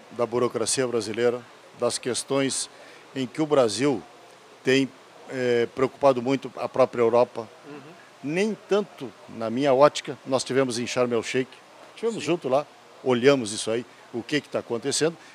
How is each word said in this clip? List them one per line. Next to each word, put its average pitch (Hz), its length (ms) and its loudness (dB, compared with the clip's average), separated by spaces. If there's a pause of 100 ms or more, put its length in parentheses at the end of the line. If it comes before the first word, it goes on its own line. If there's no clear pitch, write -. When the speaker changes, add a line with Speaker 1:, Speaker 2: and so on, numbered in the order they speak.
(120)
Speaker 1:
da 120 140 -2
burocracia 120 640 0
brasileira, 117 540 0 (380)
das 120 200 0
questões 135 720 -2 (460)
em 135 120 -4
que 151 140 -6
o 160 40 2
Brasil 127 560 2 (640)
tem, 131 260 4 (400)
é, 123 440 2
preocupado 131 480 2
muito 127 360 -2
a 120 100 -4
própria 120 340 2
Europa, 117 460 2 (180)
Speaker 2:
Uhum. 147 280 -18 (280)
Speaker 1:
nem 180 360 -2 (120)
tanto 190 420 -2 (180)
na 113 200 -6
minha 131 240 2
ótica, 143 440 0 (100)
nós 131 160 -2
tivemos 127 340 -2
em 120 80 -4
Sharm 123 280 -2
el-Sheikh, 123 360 -4 (460)
tivemos 214 260 -4
Speaker 2:
Sim. 147 60 -6
Speaker 1:
junto 165 220 -4
lá, 139 180 0 (360)
olhamos 123 500 4
isso 110 180 -6
aí, 117 140 -2 (280)
o 120 80 -4
que 143 200 -2
que - 80 -20
tá 117 100 -4
acontecendo, 135 580 -2 (180)